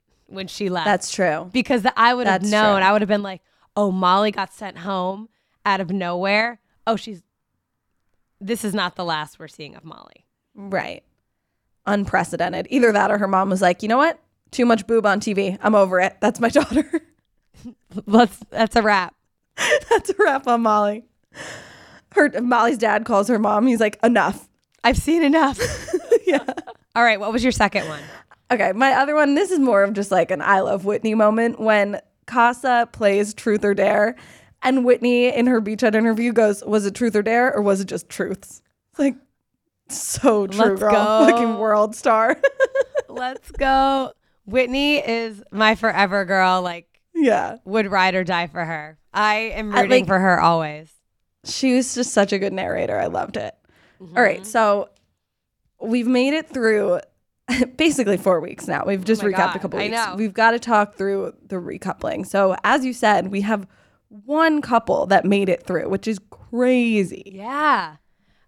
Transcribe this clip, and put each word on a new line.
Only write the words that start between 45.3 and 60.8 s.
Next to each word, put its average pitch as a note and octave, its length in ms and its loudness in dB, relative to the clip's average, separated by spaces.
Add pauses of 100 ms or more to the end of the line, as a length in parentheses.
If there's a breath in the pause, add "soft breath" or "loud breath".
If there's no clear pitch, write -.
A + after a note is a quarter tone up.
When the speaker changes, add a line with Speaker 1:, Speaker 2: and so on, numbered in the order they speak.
Speaker 1:
my G#3+ 240 2
forever G3 500 0
girl, F#3 380 2
like, F3 380 -10 (140)
Speaker 2:
Yeah. G#3+ 500 0
Speaker 1:
would G#3 260 -2
ride F#3 240 2
or F#3 100 -2
die E3+ 220 -2
for E3 180 -8
her. D#3 340 -10 (140)
I G#3+ 240 0
am A3 380 -6
Speaker 2:
I, B3 80 4
Speaker 1:
rooting B3+ 180 4
Speaker 2:
like, F#3 60 -4
Speaker 1:
for F#3+ 120 2
her F#3 220 2
always. D#3 520 0 (520)
Speaker 2:
she - 300 0
was B3+ 200 0
just B3 180 -4
such G3+ 200 2
a G3+ 60 0
good G3 140 -4
narrator. F3+ 460 -4
I - 80 -2
loved - 300 -6
it. G#2+ 180 -10 (460 soft breath)
Speaker 1:
Mm-hmm. F3 160 -14
Speaker 2:
All - 60 2
right, F#3+ 240 0
so G#3 420 0 (920)
we've A#3 260 -2
made B3+ 280 2
it D#4 140 -6
through A3 520 0 (480)
<laughs> B3 280 -2
basically C4 400 0
four F#3 240 0
weeks - 260 -12
now. D3 200 -4
We've F#3+ 180 -2
just A3 180 0
Speaker 1:
Oh G#3 60 0
my F#3+ 40 -2
Speaker 2:
recapped F#3 180 0
a - 40 -6
Speaker 1:
God, G3 60 -8
Speaker 2:
couple G3 200 -8
Speaker 1:
I - 40 -4
Speaker 2:
weeks. G#3+ 120 -4
Speaker 1:
know. G#3+ 200 -4
Speaker 2:
We've G#3 180 -4
gotta A3+ 240 2
talk G#3 380 0